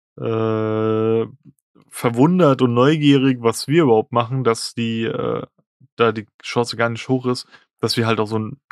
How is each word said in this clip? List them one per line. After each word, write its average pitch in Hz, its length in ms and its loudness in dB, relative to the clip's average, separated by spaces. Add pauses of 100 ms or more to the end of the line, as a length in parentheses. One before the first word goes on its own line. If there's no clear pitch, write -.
(200)
äh, 110 1040 -2 (640)
verwundert 139 720 2
und 120 120 2
neugierig, 135 680 4
was 113 280 -2
wir 160 160 4
überhaupt 110 280 2
machen, 120 320 -2
dass 113 300 -2
die, 113 300 -4
äh, - 380 -6 (540)
da 113 160 2
die 107 140 -10 (160)
Chance 117 340 -4
gar 117 140 0
nicht 113 180 -10
hoch 127 180 -2
ist, 123 200 -4 (340)
dass - 160 -4
wir 117 100 0
halt 113 140 0
auch 107 60 -4
so 110 100 -4
einen 110 240 -8 (120)